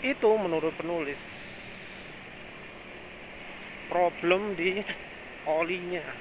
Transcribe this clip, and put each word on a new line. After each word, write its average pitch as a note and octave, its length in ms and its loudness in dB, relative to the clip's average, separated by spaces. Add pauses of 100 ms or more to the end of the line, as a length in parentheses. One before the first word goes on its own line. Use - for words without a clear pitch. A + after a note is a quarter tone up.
itu C4 320 4
menurut D#3+ 400 2
penulis D#3+ 480 -2 (2750)
problem F3 720 4
di F#3 240 2 (640)
olinya. F3 560 2 (180)